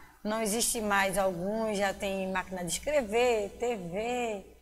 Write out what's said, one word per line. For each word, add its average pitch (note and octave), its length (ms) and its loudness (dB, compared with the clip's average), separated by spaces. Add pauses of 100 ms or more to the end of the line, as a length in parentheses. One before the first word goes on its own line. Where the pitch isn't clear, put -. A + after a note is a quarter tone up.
(220)
não A3 200 0
existe A3 400 0
mais G3 340 4
alguns, G3 600 0
já G3 160 2
tem F#3+ 360 -2
máquina F#3 320 -4
de E3+ 100 -2
escrever, A#3 880 2
T A#3+ 180 0
V. G#3 840 -4